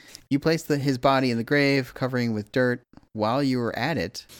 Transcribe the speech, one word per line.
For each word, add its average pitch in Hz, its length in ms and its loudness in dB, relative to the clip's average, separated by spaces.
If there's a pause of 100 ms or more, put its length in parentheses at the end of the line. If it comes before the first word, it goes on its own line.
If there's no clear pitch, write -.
(300)
You 139 100 2
place 160 240 0
the, 147 140 0
his 135 220 0
body 135 320 4
in 117 60 0
the 113 60 -2
grave, 139 520 2
covering 123 380 -2
with 104 180 -6
dirt. 123 320 0 (300)
While 110 280 0
you 131 160 0
were 117 200 -2
at 139 200 -2
it, 95 280 -6 (140)